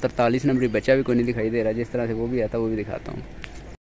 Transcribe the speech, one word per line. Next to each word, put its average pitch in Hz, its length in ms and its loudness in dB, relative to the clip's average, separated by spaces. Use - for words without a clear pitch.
तरतालीस 123 440 2
नंबरी 127 240 4
बच्चा 107 240 4
भी 135 80 4
कोई 123 140 2
नहीं 120 100 4
दिखाई 113 240 0
दे 117 120 2
रहा। 110 120 2
जिस 117 180 -4
तरह 120 140 -2
से 113 80 -2
वो 117 120 -2
भी 123 160 -2
आता, 107 160 -2
वो 113 100 0
भी 110 80 -2
दिखाता 104 360 -6
हूँ। - 100 -8